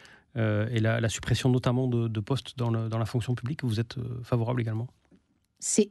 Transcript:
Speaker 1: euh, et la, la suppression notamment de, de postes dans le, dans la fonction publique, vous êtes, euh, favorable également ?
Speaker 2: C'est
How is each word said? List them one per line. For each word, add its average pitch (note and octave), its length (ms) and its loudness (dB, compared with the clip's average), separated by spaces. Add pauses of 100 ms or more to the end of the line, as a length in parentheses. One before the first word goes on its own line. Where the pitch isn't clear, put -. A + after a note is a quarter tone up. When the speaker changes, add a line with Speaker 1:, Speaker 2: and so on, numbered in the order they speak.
(360)
Speaker 1:
euh, G#2+ 340 2
et A2+ 100 0
la, A2+ 180 2
la A2+ 120 2
suppression - 400 2
notamment B2+ 380 2
de, A#2 200 2
de A2 120 -2
postes - 360 -4
dans A#2+ 140 0
le, A2+ 180 0
dans A2+ 100 -2
la A2+ 80 0
fonction B2 280 -2
publique, A#2+ 300 -4
vous A2+ 160 0
êtes, A#2+ 180 -4
euh, A#2+ 240 -8
favorable A#2+ 400 0
également ? A2+ 240 -4 (720)
Speaker 2:
C'est - 320 2